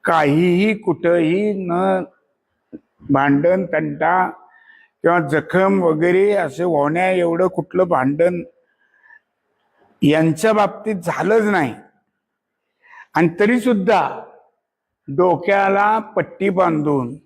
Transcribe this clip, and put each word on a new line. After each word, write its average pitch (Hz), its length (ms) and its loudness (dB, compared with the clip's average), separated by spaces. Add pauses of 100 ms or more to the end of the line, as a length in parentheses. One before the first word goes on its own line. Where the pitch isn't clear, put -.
काहीही 175 720 2
कुठंही 180 880 -2
न 185 360 -2 (1080)
भांडण, 143 560 2
तंटा 156 600 -2 (760)
किंवा 170 180 2
जखम 180 600 0
वगैरे 175 500 2
असे 170 320 -4
होण्या 165 460 0
एवढं 175 360 0
कुठलं 180 380 -2
भांडण 165 580 0 (1600)
यांच्या 160 500 2
बाबतीत 208 420 -2
झालंच 175 480 -2
नाही. 175 320 -2 (1400)
आणि 165 140 4 (120)
तरी 233 200 2
सुद्धा 202 640 0 (840)
डोक्याला 196 920 0
पट्टी 196 500 -4
बांधून 151 760 -2